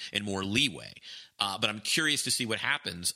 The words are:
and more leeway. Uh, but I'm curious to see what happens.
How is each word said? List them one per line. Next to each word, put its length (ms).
and 120
more 200
leeway. 480
Uh, 200
but 120
I'm 100
curious 440
to 60
see 140
what 140
happens. 580